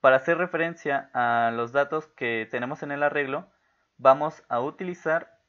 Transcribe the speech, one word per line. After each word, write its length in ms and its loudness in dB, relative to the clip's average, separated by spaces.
Para 160 6
hacer 220 0
referencia 760 -4
a 380 2
los 200 -6
datos 360 -2
que 420 -4
tenemos 320 -6
en 80 -10
el 120 -4
arreglo, 480 -2
vamos 500 4
a 120 -2
utilizar 760 -6